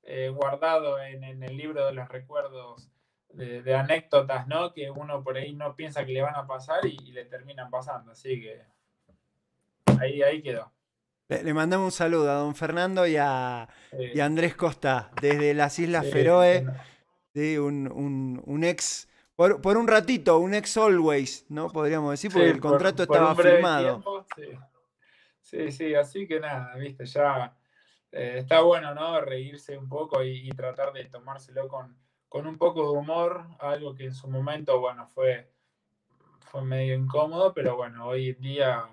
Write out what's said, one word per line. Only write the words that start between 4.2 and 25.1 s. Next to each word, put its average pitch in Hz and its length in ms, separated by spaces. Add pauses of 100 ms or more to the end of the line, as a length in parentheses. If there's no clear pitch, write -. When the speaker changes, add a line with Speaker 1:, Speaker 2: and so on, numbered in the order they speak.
Speaker 1:
¿no? 170 260
Que 139 180
uno 143 320
por 131 140
ahí 143 160
no 147 220
piensa 147 300
que 131 60
le 131 120
van 147 120
a 139 100
pasar 135 400
y, 151 200
y 127 60
le 123 140
terminan 131 440
pasando. 127 420
Así 117 300
que 110 200 (1400)
ahí, 139 220
ahí 151 200
quedó. 123 300 (580)
Speaker 2:
Le, 135 140
le 156 100
mandamos 180 320
un 185 60
saludo 165 400
a 143 40
don 147 200
Fernando 175 520
y 156 100
a, 127 520 (220)
Speaker 1:
Sí. 127 240
Speaker 2:
y 147 40
a 143 60
Andrés 160 300
Costa 135 560 (100)
desde 147 320
las 147 260
Islas 170 260
Speaker 1:
Sí, 139 60
Speaker 2:
Feroe. 175 520
Speaker 1:
bueno. 131 160 (540)
Speaker 2:
Sí, 151 240
un, 143 340
un, 135 540
un 147 180
ex, - 440 (280)
por, 196 260
por 202 160
un 226 100
ratito, 175 520
un 185 160
ex 208 220
Always, 160 720
¿no? 156 200
Podríamos 151 420
decir, 185 200
porque 175 160
Speaker 1:
Sí, 165 80
Speaker 2:
el 135 40
Speaker 1:
por, 147 120
Speaker 2:
contrato 180 340
Speaker 1:
por 151 100
Speaker 2:
estaba 160 160
Speaker 1:
un 156 60
breve 175 200
Speaker 2:
firmado. 165 260
Speaker 1:
tiempo, 190 420 (100)
sí. 151 80 (1000)